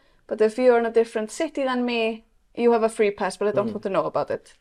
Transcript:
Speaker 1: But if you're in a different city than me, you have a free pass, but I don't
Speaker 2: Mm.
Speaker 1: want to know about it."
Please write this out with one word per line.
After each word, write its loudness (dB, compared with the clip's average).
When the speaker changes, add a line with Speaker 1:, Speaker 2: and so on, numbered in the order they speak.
Speaker 1:
But -4
if 2
you're 6
in 0
a -4
different -2
city -6
than -2
me, -4
you 4
have 2
a 2
free 0
pass, -6
but -2
I 0
don't -2
Speaker 2:
Mm. -6
Speaker 1:
want -10
to -6
know 0
about -4
it." -8